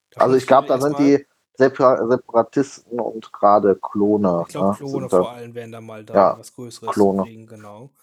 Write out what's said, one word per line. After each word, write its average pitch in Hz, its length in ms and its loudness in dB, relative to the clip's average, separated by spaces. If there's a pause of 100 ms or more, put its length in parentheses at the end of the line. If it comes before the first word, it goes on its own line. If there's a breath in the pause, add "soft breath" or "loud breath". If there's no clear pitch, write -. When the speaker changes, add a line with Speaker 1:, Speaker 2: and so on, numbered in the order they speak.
(120)
Speaker 1:
Das - 100 -2
Speaker 2:
Also 127 140 4
Speaker 1:
ist 131 80 2
Speaker 2:
ich - 40 -14
glaub, 160 180 4
Speaker 1:
viel 147 100 -2
Speaker 2:
da 127 60 -2
sind 143 100 0
Speaker 1:
erstmal. 143 260 4
Speaker 2:
die 139 80 -8 (320)
Separa-, 131 520 2
Separatisten 120 880 -4
und 113 340 -10
gerade 101 420 2
Klone, 101 720 -2
Speaker 1:
Ich - 60 -18
glaub, 95 180 -2
Speaker 2:
ne, 107 60 -4
Speaker 1:
Klone 139 140 -14
Speaker 2:
sind 131 200 -8
da. - 60 4
Speaker 1:
vor 113 140 0
allem 120 220 -16
werden 117 180 -16
da 110 100 -18
mal 110 240 -18
da 110 80 -10
Speaker 2:
Ja, 101 260 2
Speaker 1:
was - 140 -20
Größeres - 400 -12
Speaker 2:
Klone. 98 300 0
Speaker 1:
kriegen, 110 240 -18
genau. 107 420 -20 (140)